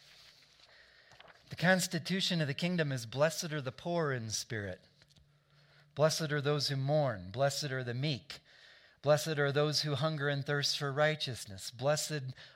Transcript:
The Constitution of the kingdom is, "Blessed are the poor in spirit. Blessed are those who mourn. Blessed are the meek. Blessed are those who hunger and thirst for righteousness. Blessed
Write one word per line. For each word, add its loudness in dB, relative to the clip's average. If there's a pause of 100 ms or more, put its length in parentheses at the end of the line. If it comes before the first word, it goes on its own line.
(1500)
The -12
Constitution 2
of 2
the -2
kingdom 0
is, -4
"Blessed 0
are -2
the -6
poor -2
in -4
spirit. -4 (1120)
Blessed 2
are 2
those 0
who 0
mourn. 0
Blessed 0
are -4
the -4
meek. -4 (640)
Blessed 4
are 2
those 2
who 0
hunger 0
and -2
thirst 0
for -2
righteousness. 0
Blessed -2 (220)